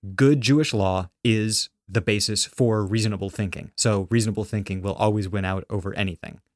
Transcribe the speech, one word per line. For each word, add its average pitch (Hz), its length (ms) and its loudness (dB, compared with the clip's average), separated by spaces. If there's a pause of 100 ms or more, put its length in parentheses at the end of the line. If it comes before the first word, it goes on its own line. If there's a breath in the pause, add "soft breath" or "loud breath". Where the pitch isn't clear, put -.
(160)
good 135 260 6
Jewish 139 340 2
law 95 340 0 (140)
is 110 480 0 (180)
the 98 120 0
basis 104 440 0
for 110 400 2
reasonable 101 460 -2
thinking. - 440 -6
So 101 360 0
reasonable 110 320 2
thinking 98 400 -4
will 98 100 -2
always 107 340 0
win 95 160 -4
out 95 280 -4
over 98 240 -4
anything - 440 -6 (160)